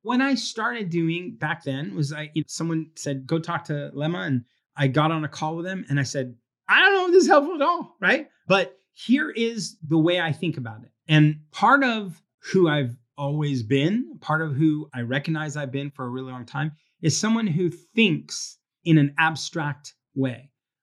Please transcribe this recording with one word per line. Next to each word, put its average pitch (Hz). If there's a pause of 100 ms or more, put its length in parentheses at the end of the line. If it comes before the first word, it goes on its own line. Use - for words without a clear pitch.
what 247
I 269
started 220
doing 170
back 165
then 147
was 151
I, 151
you 156
know, -
someone 160
said, 135
"Go 165
talk 160
to 147
Lemma." 170
And 127 (320)
I 143
got 151
on 160
a 143
call 160
with 170
him 190
and 143
I 139
said, 123 (320)
"I 220
don't 392
know 370
if 349
this 359
is 254
helpful 302
at 285
all," 349
right? 233 (180)
But 185 (140)
here 294
is 233 (100)
the 156
way 175
I 165
think 160
about 113
it. - (160)
And 151 (120)
part 262
of 214 (320)
who 185
I've 139 (200)
always 143
been, 180
part 156
of 156
who 151
I 127
recognize 143
I've 139
been 139
for 135
a 123
really 131
long 123
time, 147 (280)
is 156
someone 226
who 175
thinks - (260)
in 165
an 143
abstract 160 (200)
way, 127 (320)